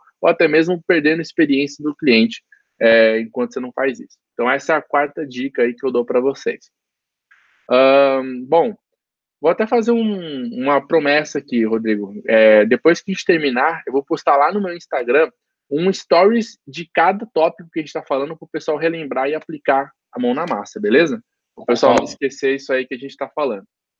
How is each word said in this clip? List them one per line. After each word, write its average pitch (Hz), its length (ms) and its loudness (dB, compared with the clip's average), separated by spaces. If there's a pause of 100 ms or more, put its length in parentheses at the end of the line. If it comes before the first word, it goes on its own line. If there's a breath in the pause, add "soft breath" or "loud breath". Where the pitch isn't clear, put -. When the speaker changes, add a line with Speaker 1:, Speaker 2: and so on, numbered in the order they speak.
(220 soft breath)
Speaker 1:
ou 170 80 2
até 170 180 2
mesmo 165 400 2
perdendo 160 340 2
experiência 143 600 -2
do 147 120 -6
cliente, 117 480 0 (360 soft breath)
é, 113 400 4
enquanto 120 340 -8
você 131 60 -6
não 123 140 -10
faz 131 260 -4
isso. - 180 -20 (160)
Então, 120 160 -2
essa 139 240 -2
é - 40 2
a 143 40 -2
quarta 147 440 -4
dica 131 380 -4
aí 120 100 0
que 120 120 -10
eu 131 60 -2
dou 120 140 0
pra 123 160 0
vocês. - 480 -6 (1000 soft breath)
Ahn, 131 760 2
bom, 143 300 0 (640)
vou 156 100 2
até 220 140 -2
fazer 233 260 0
um, 175 640 -4
uma 139 320 0
promessa 147 540 0
aqui, 117 260 -2
Rodrigo. 110 480 -2 (120)
É, 110 400 6
depois 123 360 2
que 196 100 -8
a - 20 -2
gente - 120 -10
terminar, 156 600 -2
eu - 60 -10
vou 139 120 -2
postar 151 340 0
lá 151 160 2
no 208 80 -2
meu 175 160 -8
Instagram 135 520 0 (400)
um 170 220 -2
stories 196 760 2
de 151 280 -14
cada 196 400 0
tópico 165 360 -2
que 165 100 -8
a - 20 -4
gente 151 120 -10
tá 156 100 -8
falando 147 340 -6
pro 165 100 -20
pessoal 151 300 -6
relembrar 147 520 -4
e 151 60 -4
aplicar 147 560 -2 (220)
a 123 60 -10
mão 123 140 0
na 156 120 -4
massa, 104 340 -8
beleza? 117 420 0 (320)
O - 120 -20
pessoal - 260 2
não 120 80 4
Speaker 2:
Legal. - 100 -8
Speaker 1:
esquecer 135 460 -4
isso 135 180 -8
aí 131 120 -2
que 135 80 -12
a 127 40 -10
gente 135 180 -16
tá 139 140 -10
falando. 117 340 -6 (360)